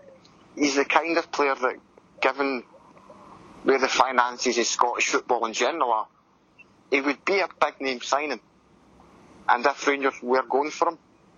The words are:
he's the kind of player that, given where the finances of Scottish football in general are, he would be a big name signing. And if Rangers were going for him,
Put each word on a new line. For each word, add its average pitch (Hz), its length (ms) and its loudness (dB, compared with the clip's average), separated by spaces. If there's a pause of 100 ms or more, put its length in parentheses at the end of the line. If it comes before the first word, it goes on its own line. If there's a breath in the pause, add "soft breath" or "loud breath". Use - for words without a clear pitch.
(560)
he's 139 200 0
the 139 80 4
kind 160 340 0
of - 140 -4
player 139 220 0
that, 127 220 -2 (440)
given 135 440 -2 (1000)
where - 140 4
the 127 100 0
finances 123 720 2
of 113 80 2
Scottish 117 420 0
football 123 380 0
in 110 60 -6
general 123 400 0
are, 107 160 -2 (840)
he 139 100 2
would 139 240 -4
be 196 140 0
a 170 100 0 (120)
big 151 200 -2
name 135 200 -4
signing. 139 400 -2 (1080)
And 120 160 0
if 143 220 -2
Rangers 139 360 0
were 127 200 2
going 139 280 -2
for 165 180 0
him, 165 100 -2 (400)